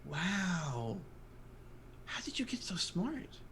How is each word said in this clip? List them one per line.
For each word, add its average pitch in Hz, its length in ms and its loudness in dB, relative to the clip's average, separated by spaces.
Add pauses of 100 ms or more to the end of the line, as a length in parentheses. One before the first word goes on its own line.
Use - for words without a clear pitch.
Wow. 156 920 2 (1080)
How - 160 -2
did - 180 -2
you 269 60 6
get - 180 -2
so - 120 0
smart? 233 640 2 (120)